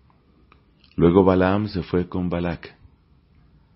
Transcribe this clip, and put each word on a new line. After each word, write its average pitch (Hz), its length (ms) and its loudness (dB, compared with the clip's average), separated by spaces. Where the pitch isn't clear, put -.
Luego 87 280 4
Balaam 95 440 2
se 95 160 -8
fue 90 260 -4
con 90 200 -6
Balac. 87 460 -8